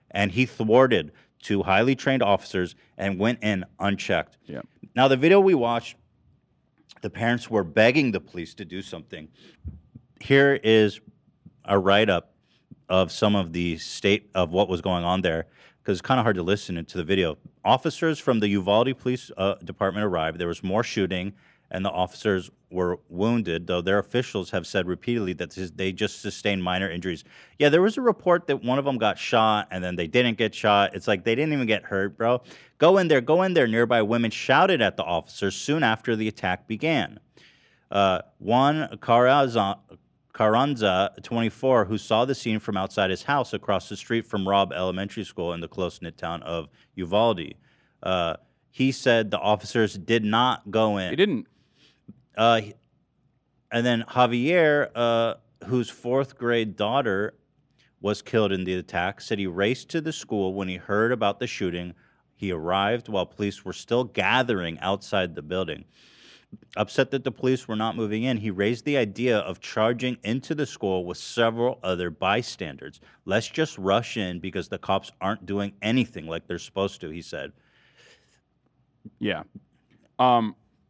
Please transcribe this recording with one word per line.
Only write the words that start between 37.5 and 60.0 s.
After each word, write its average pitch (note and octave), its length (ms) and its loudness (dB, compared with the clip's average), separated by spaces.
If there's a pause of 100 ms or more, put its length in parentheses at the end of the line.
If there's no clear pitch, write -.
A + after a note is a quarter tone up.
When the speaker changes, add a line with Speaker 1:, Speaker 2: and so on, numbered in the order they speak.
Speaker 1:
Uh, G2 320 2 (160)
Juan C3 640 0
Carranza, B2 760 4 (560)
Carranza, A2 800 2 (100)
twenty-four, A#2 640 0
who G#2 120 -4
saw A2+ 260 2
the C3+ 100 -2
scene A2 260 -4
from G#2 160 -6
outside F#2+ 340 0
his F#2 140 -6
house C#3 280 -2
across G2 360 -4
the G2+ 80 -10
street A2+ 280 -4
from G2 220 -6
Robb G2 260 2
Elementary F#2 520 -6
School F2 280 -6
in E2+ 80 -8
the E2 60 -8
close-knit F2 500 -8
town E2+ 280 -8
of D#2+ 240 -8 (260)
Uvalde. F#2+ 600 0 (500)
Uh, F2 320 -2 (340)
he C3 220 0
said A2+ 400 2
the G#2 80 -4
officers G#2 580 0
did A2 260 0
not A2+ 460 0
go G#2+ 260 2
in. F#2 140 -4
Speaker 2:
They B2 60 -4
didn't. E3 320 0 (880)
Speaker 1:
Uh, A2+ 240 4 (1120)
and A#2 120 0
then A#2 260 0
Javier, C#3+ 840 2
uh, A#2 400 0 (300)
whose A#2 260 -2
fourth C3+ 480 -4
grade A#2 380 0
daughter G#2+ 580 -2 (640)
was G#2 220 -2
killed G#2 300 2
in F#2 100 -2
the F#2 120 -2
attack, F2+ 460 -4
said G#2 200 -4
he F#2+ 80 -2
raced G2 400 -2
to E3+ 120 -4